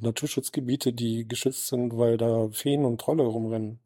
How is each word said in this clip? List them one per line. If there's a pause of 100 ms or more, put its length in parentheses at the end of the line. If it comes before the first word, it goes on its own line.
Naturschutzgebiete,
die
geschützt
sind,
weil
da
Feen
und
Trolle
rumrennen.